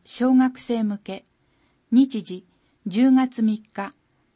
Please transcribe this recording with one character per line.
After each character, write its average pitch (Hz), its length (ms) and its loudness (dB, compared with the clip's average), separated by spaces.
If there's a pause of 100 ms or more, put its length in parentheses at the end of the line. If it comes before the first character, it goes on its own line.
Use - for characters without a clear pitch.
小 254 300 -2
学 254 260 2
生 233 240 -4
向 208 140 -4
け。 - 260 -14 (640)
日 247 320 2
時、 180 240 -12 (400)
十 226 260 2
月 262 300 0
三 214 220 -2
日、 196 300 -12 (420)